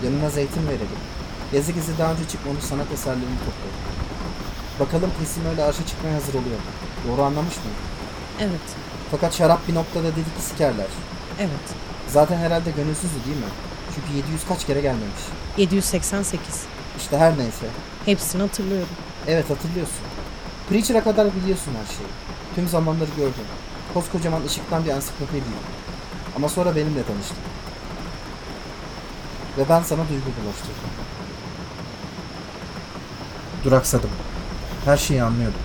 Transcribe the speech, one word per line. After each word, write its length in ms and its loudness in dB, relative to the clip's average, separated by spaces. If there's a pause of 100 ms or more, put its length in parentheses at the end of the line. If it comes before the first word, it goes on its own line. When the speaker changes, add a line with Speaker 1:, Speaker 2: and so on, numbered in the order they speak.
Speaker 1:
Yanına 240 2
zeytin 380 0
verelim. 340 -2 (500)
Gezi 220 4
gezi 240 0
daha 140 4
önce 160 0
çıkmamış 360 -4
sanat 280 -2
eserlerini 540 0
topla. 240 -4 (1160)
Bakalım 340 2
Teslim 260 -2
öyle 180 2
arşa 220 2
çıkmaya 300 -2
hazır 180 -2
oluyor 220 0
mu?" 160 -6 (360)
Doğru 140 4
anlamış 360 2
mıyım? 200 -6 (640)
Speaker 2:
Evet. 280 0 (440)
Speaker 1:
Fakat 220 2
şarap 340 6
bir 80 4
noktada 360 2
dedi 120 0
ki, 260 -4
"Sikerler." 380 2 (520)
Speaker 2:
Evet. 280 -2 (400)
Speaker 1:
Zaten 300 8
herhalde 340 2
gönülsüzdü 540 0
değil 120 0
mi? 140 -2 (440)
Çünkü 220 -2
yedi 140 0
yüz 160 -2
kaç 180 0
kere 160 2
gelmemiş? 420 0 (340)
Speaker 2:
Yedi 180 6
yüz 100 4
seksen 380 2
sekiz. 380 -4 (360)
Speaker 1:
İşte 200 0
her 200 8
neyse. 280 -2 (400)
Speaker 2:
Hepsini 360 4
hatırlıyorum. 460 0 (400)
Speaker 1:
Evet, 220 4
hatırlıyorsun. 480 0 (720)
Preacher'a 340 6
kadar 320 6
biliyorsun 360 0 (100)
her 140 -6
şeyi. 140 -6 (460)
Tüm 120 2
zamanları 500 4
gördün. 280 0 (480)
Koskocaman 520 0
ışıktan 400 0
bir 40 0
ansiklopedi. 540 -2 (920)
Ama 140 2
sonra 260 4
benimle 280 2
tanıştın. 340 -4 (2250)
Ve 120 4
ben 140 8
sana 260 2
duygu 200 -2 (140)
bulaştırdım. 460 -6 (2750)
Duraksadım. 460 6 (760)
Her 120 8
şeyi 260 4
anlıyordum. 420 2